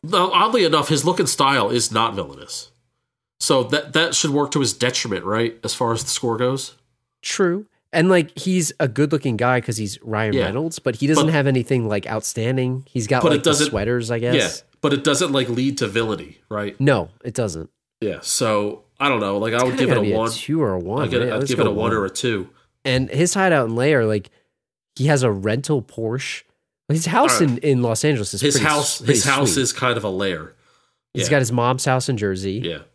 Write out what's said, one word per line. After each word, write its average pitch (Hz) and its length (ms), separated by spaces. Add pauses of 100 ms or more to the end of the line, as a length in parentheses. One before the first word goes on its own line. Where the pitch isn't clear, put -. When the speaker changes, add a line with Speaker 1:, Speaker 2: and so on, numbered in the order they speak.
Speaker 1:
Now, 180 300
oddly 214 320
enough, 156 240
his 139 160
look 175 160
and 165 80
style 135 420
is 120 220
not 110 240
villainous. 69 560 (680)
So 135 260
that, 147 280
that 165 240
should 156 140
work 143 200
to 151 100
his 117 120
detriment, 117 520
right, 113 380
as - 120
far 117 180
as 110 100
the - 80
score 117 260
goes? 127 380 (480)
Speaker 2:
True. 190 440 (260)
And, 165 180
like, 175 280
he's 185 400
a 147 100
good-looking 143 480
guy 123 240
'cause 113 180
he's 104 240
Ryan 107 320
Speaker 1:
Yeah. 92 120
Speaker 2:
Reynolds, 143 320
but 120 180
he 139 100
doesn't 156 200
Speaker 1:
But 156 60
Speaker 2:
have 147 140
anything, 127 420
like, 104 180
outstanding. 127 840
He's 113 180
got, 127 160
Speaker 1:
but 175 60
it 147 80
Speaker 2:
like, 143 80
the 165 60
Speaker 1:
doesn't 147 180
Speaker 2:
sweaters, 113 420
I 117 60
Speaker 1:
Yeah, 120 160
Speaker 2:
guess. 110 320 (180)
Speaker 1:
but 143 100
it 139 120
doesn't, 147 280
like, 131 160
lead 127 300
to 120 80
villainy, 107 520 (120)
right? 104 300
Speaker 2:
No, 135 280 (160)
it 123 80
doesn't. 85 380 (300)
Speaker 1:
Yeah, 95 200
so, 104 640 (180)
I 139 80
don't 123 120
know. 101 180
Like, 110 160
I - 20
Speaker 2:
It's 123 80
Speaker 1:
would 127 140
Speaker 2:
kinda - 60
Speaker 1:
give - 40
it 151 60
Speaker 2:
gotta 117 60
Speaker 1:
a 104 40
Speaker 2:
be 104 80
a 107 60
Speaker 1:
one. 113 140
Speaker 2:
two 151 300
or 107 120
a 92 40
one, 98 260
Speaker 1:
I'd 117 60
give 120 120
it, - 40
Speaker 2:
right? 120 80
Speaker 1:
I'd 107 40
Speaker 2:
Let's 135 120
Speaker 1:
give 120 100
it 143 40
Speaker 2:
go 123 60
Speaker 1:
a - 20
one 107 180
Speaker 2:
one. - 60
Speaker 1:
or 104 80
a 95 60
two. 107 380 (360)
Speaker 2:
And 131 240
his 170 260
hideout 175 320
and 113 100
lair, 131 280
like, 107 260 (680)
he 127 100
has 147 160
a 123 80
rental 110 520
Porsche. 113 600 (460)
His 160 180
house 262 340
Speaker 1:
All 165 60
right. 123 180
Speaker 2:
in, 151 140
in 123 40
Los 113 220
Angeles 123 300
is 101 80
Speaker 1:
His 143 140
Speaker 2:
pretty 131 100
s-, 156 60
Speaker 1:
house, 147 260
Speaker 2:
pretty 127 160
Speaker 1:
his 107 100
house 135 300
Speaker 2:
sweet. 135 80
Speaker 1:
is 120 100
kind 123 240
of 104 80
a 107 60
lair. 92 420 (600)
Speaker 2:
He's 90 100
Speaker 1:
Yeah. 87 60
Speaker 2:
got 143 80
his 123 140
mom's 123 320
house 127 240
in 131 100
Jersey. 98 460
Speaker 1:
Yeah. 82 140 (160)